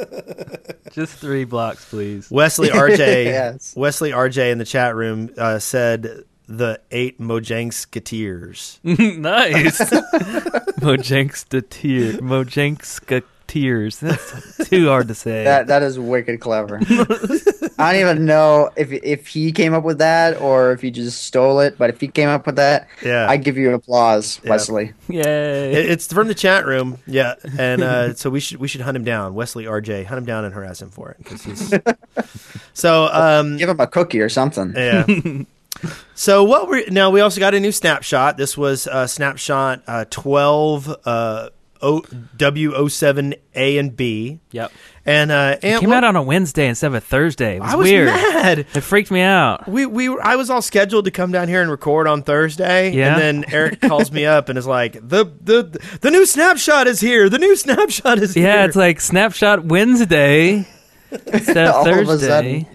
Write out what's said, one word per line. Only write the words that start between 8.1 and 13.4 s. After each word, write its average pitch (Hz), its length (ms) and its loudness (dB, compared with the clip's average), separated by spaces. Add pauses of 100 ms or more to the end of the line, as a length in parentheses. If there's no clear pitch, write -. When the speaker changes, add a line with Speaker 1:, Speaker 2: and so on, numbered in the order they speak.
Speaker 1:
<laughs> 175 360 0
Nice. 160 600 0
<laughs> 285 1000 -2
Mojangsketeer-, 131 1400 -2
Mojangsketeers. 127 1800 -4